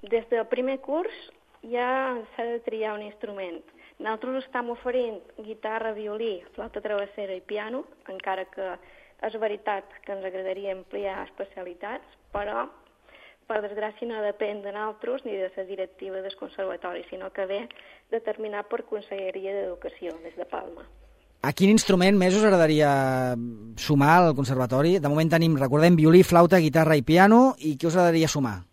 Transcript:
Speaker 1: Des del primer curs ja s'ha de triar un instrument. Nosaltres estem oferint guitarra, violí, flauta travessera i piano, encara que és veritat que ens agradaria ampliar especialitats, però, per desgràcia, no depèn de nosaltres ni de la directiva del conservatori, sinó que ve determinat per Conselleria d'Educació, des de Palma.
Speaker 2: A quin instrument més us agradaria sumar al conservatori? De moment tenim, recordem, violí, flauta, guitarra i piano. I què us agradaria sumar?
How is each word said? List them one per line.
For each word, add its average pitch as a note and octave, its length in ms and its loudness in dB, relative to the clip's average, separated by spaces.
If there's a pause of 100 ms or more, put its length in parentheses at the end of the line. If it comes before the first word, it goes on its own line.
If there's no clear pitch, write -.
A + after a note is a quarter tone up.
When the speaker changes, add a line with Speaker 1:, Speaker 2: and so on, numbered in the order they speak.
Speaker 1:
Des A3+ 240 -2
del A3+ 180 -2
primer B3+ 340 -4
curs E4 320 -6 (500)
ja B3 540 -4 (180)
s'ha A#3 100 -6
de A#3 160 -6
triar A3 320 -6
un G#3 80 -10
instrument. G3+ 600 -12 (320)
Nosaltres B3 500 -6
estem A#3+ 260 -8
oferint A#3+ 520 -4 (160)
guitarra, A3 580 -8
violí, G#3+ 460 -8 (120)
flauta G#3+ 300 -12
travessera G3+ 500 -6
i F#3 80 -12
piano, G#3+ 440 -8 (240)
encara F#3+ 360 -6
que F#3+ 280 -10 (480)
és G#3+ 180 -8
veritat G#3 480 -4 (140)
que - 100 -12
ens G3 160 -8
agradaria F#3+ 480 -6
ampliar G3 480 -8
especialitats, G3 800 -12 (300)
però, G#3 320 -6 (760)
per G#3+ 200 -4
desgràcia, G#3+ 460 -8
no A3 120 -8
depèn G#3 400 -6
de G3+ 140 -10
nosaltres A3 480 -8
ni G#3 140 -8
de F#3 100 -4
la F#3+ 160 -10
directiva F#3+ 580 -10
del F#3+ 140 -12
conservatori, F#3 720 -10
sinó F#3+ 240 -14
que G3 160 -8
ve G3+ 140 -6 (480)
determinat G#3+ 580 -6
per A#3 160 -6
Conselleria G3 720 -8
d'Educació, F3 680 -10
des E3 140 -18
de F3 100 -10
Palma. - 380 -12 (600)
Speaker 2:
A C#3+ 100 -2
quin F#3+ 160 4
instrument G3 480 4
més F#3 180 4
us G#3+ 80 4
agradaria D#3 480 4 (840)
sumar D3 420 4
al E3+ 180 4
conservatori? C3 640 2
De C#3+ 100 -2
moment D#3 200 2
tenim, E3 280 4
recordem, D3 380 4
violí, E3 280 10
flauta, F3 360 6
guitarra D#3 380 4
i C3 80 2
piano. G#3+ 500 8
I D3+ 220 -4
què E3 100 -4
us D#3+ 80 0
agradaria E3 320 4
sumar? C3 280 -2 (180)